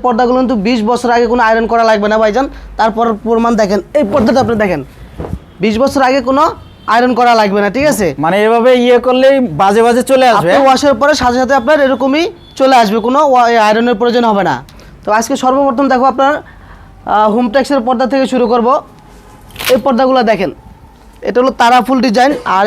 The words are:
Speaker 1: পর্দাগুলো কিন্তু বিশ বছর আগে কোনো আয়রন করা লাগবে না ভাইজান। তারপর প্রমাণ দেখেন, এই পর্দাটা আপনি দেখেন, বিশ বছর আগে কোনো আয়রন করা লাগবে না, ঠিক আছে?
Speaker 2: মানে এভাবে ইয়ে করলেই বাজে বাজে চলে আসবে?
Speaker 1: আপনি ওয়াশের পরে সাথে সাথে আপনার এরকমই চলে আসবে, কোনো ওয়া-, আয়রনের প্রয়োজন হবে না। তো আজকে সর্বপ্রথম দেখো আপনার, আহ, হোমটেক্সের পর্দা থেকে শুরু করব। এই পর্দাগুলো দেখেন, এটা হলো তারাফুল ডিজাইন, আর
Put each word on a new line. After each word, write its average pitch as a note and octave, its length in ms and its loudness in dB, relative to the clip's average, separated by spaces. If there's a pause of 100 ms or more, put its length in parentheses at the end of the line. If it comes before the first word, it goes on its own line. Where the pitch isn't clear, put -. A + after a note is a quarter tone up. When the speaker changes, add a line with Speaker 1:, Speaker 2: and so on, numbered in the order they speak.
Speaker 1:
পর্দাগুলো B3 380 0
কিন্তু B3 140 -2 (100)
বিশ A#3+ 140 0 (100)
বছর A#3+ 260 -2
আগে A#3+ 160 2
কোনো B3 160 0
আয়রন A3+ 240 0
করা A#3 180 2
লাগবে G#3 220 0
না G#3+ 100 0
ভাইজান। A3 240 0 (320)
তারপর A3 260 0 (200)
প্রমাণ A3+ 360 0
দেখেন, G3+ 200 -2 (180)
এই D4 140 0
পর্দাটা C4 320 0
আপনি A3+ 200 -4
দেখেন, E3 180 -4 (840)
বিশ G#3+ 180 0
বছর C#4 260 -2
আগে C4+ 200 0
কোনো C4+ 140 0 (500)
আয়রন B3 260 2
করা A#3+ 220 2
লাগবে G#3 240 0
না, G3+ 120 0
ঠিক C#4 160 0
আছে? G3+ 140 -2 (180)
Speaker 2:
মানে F3 120 0 (100)
এভাবে A#3 240 2 (140)
ইয়ে A#3+ 220 4
করলেই C4 300 2 (240)
বাজে G3+ 260 2
বাজে A#3+ 240 2
চলে C4 220 4
আসবে? F3 200 0
Speaker 1:
আপনি C4+ 140 2
ওয়াশের C4+ 340 2
পরে C#4+ 120 2 (100)
সাথে B3 180 0
সাথে C4 200 0
আপনার D4 260 0
এরকমই C4+ 380 0 (360)
চলে C4 220 2
আসবে, G#3+ 240 0
কোনো C4 140 0 (100)
ওয়া-, A#3 360 2
আয়রনের A3+ 340 0
প্রয়োজন A#3+ 300 0
হবে G3 180 0
না। C#3 60 -2 (500)
তো - 40 -10 (100)
আজকে A#3 240 -4
সর্বপ্রথম C4+ 500 0
দেখো B3+ 200 0
আপনার, C4+ 280 0
আহ, - 960 -6
হোমটেক্সের C4 520 0
পর্দা B3+ 260 -2
থেকে C4+ 200 0
শুরু B3 200 0
করব। A#3+ 160 0 (1040)
এই C4 120 2
পর্দাগুলো C4 360 0 (100)
দেখেন, F3+ 200 -2 (760)
এটা G3+ 120 -2
হলো C4 200 0
তারাফুল B3 460 2
ডিজাইন, B3+ 260 2 (240)
আর G3 100 2